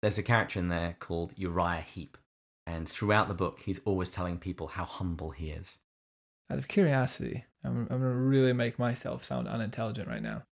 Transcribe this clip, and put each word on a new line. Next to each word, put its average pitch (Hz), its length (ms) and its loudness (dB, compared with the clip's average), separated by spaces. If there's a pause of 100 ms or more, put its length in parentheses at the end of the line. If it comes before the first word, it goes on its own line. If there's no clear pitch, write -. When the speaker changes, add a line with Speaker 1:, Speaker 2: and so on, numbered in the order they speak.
Speaker 1:
There's 101 160 2
a 104 60 -2
character 113 360 4
in 87 80 0
there 85 320 0
called 85 380 -4
Uriah 87 440 0
Heep, - 360 -14 (500)
and 80 220 -4
throughout 104 400 4
the 101 40 0
book, 90 280 -2
he's 95 240 -4
always 92 260 0
telling 87 280 -2
people 87 300 -6
how 90 140 -6
humble 85 480 -4
he 78 200 -6
is. 80 280 -10 (720)
Speaker 2:
Out - 80 -2
of 135 100 -6
curiosity, 139 800 2 (180)
I'm, 120 180 0 (100)
I'm 127 100 0
gonna 131 140 2
really 131 380 6
make 123 260 0
myself 123 440 0
sound 127 240 -2
unintelligent 113 640 -4
right 110 140 -4
now. 110 200 -6 (140)